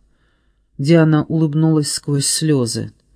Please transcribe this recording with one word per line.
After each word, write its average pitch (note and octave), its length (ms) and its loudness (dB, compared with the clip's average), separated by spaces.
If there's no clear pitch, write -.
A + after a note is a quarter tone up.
Диана D#3 460 4
улыбнулась D#3 720 0
сквозь C#3+ 320 -4
слёзы. A#2 640 -2